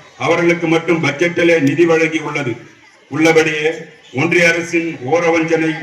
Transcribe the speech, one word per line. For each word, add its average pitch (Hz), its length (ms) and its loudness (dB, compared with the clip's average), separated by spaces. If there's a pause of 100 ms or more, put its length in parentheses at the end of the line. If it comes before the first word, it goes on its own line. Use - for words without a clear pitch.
(180)
அவர்களுக்கு 170 480 0
மட்டும் 160 380 0
பட்ஜெட்டிலே 170 560 2
நிதி 139 240 2
வழங்கி 160 340 2
உள்ளது. 147 380 -6 (540)
உள்ளபடியே 156 600 2 (420)
ஒன்றிய 175 360 0
அரசின் 165 500 -4 (140)
ஓரவஞ்சனை, 165 580 0 (120)